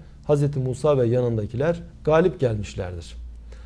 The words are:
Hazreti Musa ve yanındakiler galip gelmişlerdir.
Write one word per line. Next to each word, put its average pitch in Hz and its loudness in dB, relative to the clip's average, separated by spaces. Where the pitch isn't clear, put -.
Hazreti 143 2
Musa 131 0
ve 123 4
yanındakiler 123 0
galip 160 4
gelmişlerdir. 98 -4